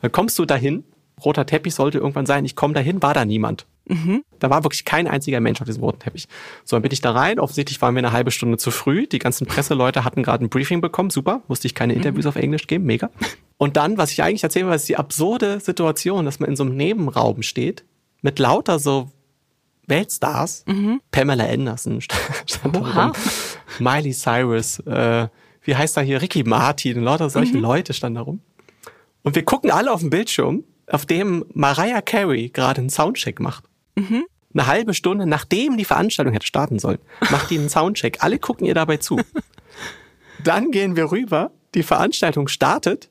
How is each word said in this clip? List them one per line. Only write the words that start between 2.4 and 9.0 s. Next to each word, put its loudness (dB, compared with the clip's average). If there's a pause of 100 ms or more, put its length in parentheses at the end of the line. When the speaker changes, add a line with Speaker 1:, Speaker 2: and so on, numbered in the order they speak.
Speaker 1:
ich -6
komm 0
dahin, 0
war 4
da 2
niemand. -2 (220)
Speaker 2:
Mhm. 0 (160)
Speaker 1:
Da 2
war 4
wirklich -2
kein 2
einziger 0
Mensch 0
auf -6
diesem -6
roten -2
Teppich. -10 (380)
So, -2
dann 2
bin 2
ich -2
da 0
rein. 2
Offensichtlich -4
waren 2
wir 0
eine 0
halbe 2
Stunde 0
zu -2
früh. 0